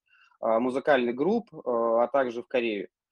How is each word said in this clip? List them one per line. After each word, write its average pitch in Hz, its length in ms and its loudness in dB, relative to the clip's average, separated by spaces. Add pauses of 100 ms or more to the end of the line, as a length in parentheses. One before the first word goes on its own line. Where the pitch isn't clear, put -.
(420)
а, 113 180 2
музыкальных 127 560 0
групп, 196 380 -2
э, 156 120 -18
а 117 420 2
также 123 340 -2
в - 60 -20
Корею. 113 420 -2 (220)